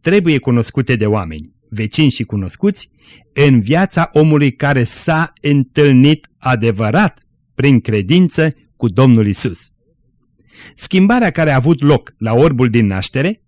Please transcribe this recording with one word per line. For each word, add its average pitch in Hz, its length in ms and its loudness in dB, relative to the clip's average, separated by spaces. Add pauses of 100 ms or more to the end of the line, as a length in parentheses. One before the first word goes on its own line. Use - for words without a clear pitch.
trebuie 165 360 0
cunoscute 123 580 -2
de 107 100 -2
oameni, 85 480 -4 (160)
vecini 110 420 0
și - 120 -8
cunoscuți, 104 680 -6 (440)
în 135 260 4
viața 165 520 -2
omului 151 400 2
care 135 320 -2
s-a 160 580 -4
întâlnit 143 840 2 (100)
adevărat 117 840 -2 (360)
prin 135 240 2
credință 151 720 0 (220)
cu - 120 -4
Domnul 113 400 4
Isus. 92 320 -6 (1160)
Schimbarea 202 540 -2
care 156 220 -2
a 135 40 0
avut 131 260 0
loc 143 360 0
la 110 160 -4
orbul 127 360 2
din 113 160 2
naștere 131 640 -4